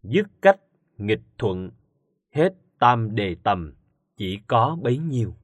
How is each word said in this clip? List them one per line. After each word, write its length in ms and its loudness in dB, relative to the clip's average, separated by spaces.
Dứt 220 -2
cách 180 6
nghịch 220 -2
thuận, 320 -4
hết 220 0
tam 360 2
đề 280 -4
tầm, 300 -4
chỉ 300 -8
có 340 0
bấy 160 0
nhiêu. 460 -4